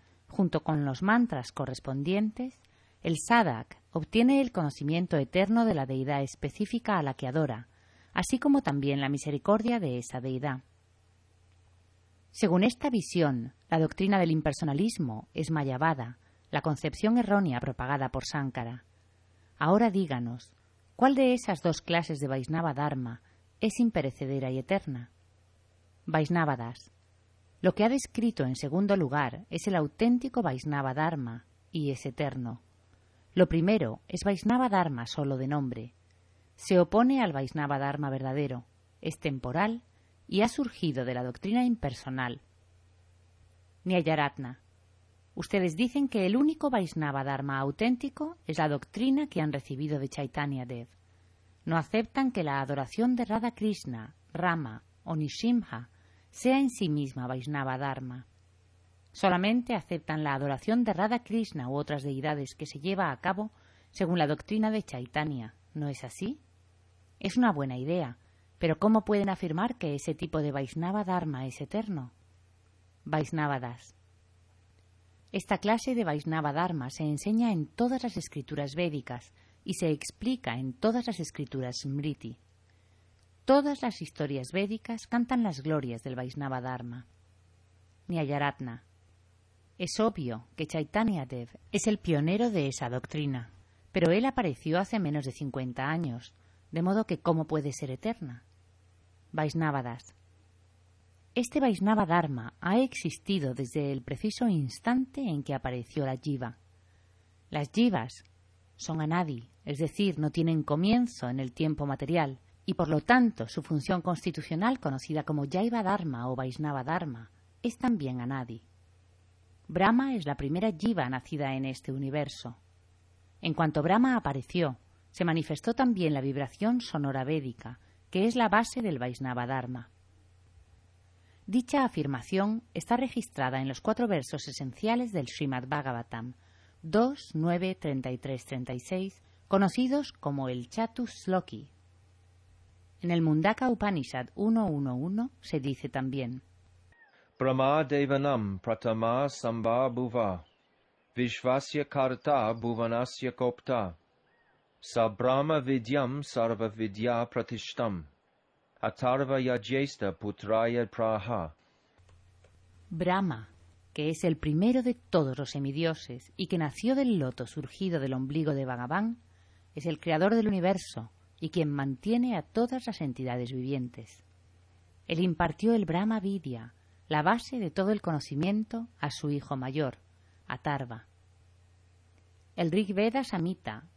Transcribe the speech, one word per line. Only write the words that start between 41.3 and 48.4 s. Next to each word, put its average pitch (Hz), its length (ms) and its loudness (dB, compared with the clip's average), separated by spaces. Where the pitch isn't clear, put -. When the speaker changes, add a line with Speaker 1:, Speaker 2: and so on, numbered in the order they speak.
Speaker 1:
impersonal". 131 800 -2
Nyayaratna: 151 720 0
"Ustedes 175 440 0
dicen 254 320 2
que 196 160 2
el 202 100 4
único 294 340 2
Vaisnava 156 540 0
Dharma 139 360 -2
auténtico 247 800 -2